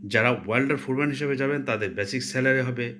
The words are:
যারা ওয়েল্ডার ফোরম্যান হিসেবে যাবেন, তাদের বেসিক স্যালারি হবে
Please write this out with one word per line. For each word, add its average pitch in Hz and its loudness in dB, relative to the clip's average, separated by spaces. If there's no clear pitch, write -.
যারা 110 4
ওয়েল্ডার 123 0
ফোরম্যান 139 0
হিসেবে 139 -2
যাবেন, 139 0
তাদের 107 0
বেসিক 101 -4
স্যালারি 131 2
হবে 123 -4